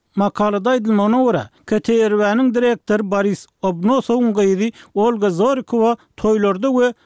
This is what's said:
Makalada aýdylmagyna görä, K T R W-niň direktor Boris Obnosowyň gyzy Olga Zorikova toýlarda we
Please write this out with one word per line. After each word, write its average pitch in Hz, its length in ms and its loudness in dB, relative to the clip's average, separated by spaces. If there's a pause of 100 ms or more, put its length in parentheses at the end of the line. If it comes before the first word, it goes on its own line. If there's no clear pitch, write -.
(160)
Makalada 202 540 0
aýdylmagyna 220 540 0
görä, 226 240 -2 (180)
K 214 140 -2
T 226 120 -2 (160)
R 208 80 0
W-niň 214 380 0
direktor 233 480 0
Boris 202 440 -2 (160)
Obnosowyň 226 720 0
gyzy 196 400 0 (220)
Olga 208 360 0
Zorikova 233 640 0 (200)
toýlarda 208 560 0
we 247 220 0 (120)